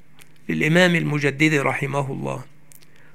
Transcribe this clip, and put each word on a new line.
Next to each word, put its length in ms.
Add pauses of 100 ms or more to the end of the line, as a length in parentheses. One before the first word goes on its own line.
(500)
للإمام 460
المجدد 580
رحمه 580
الله، 320 (720)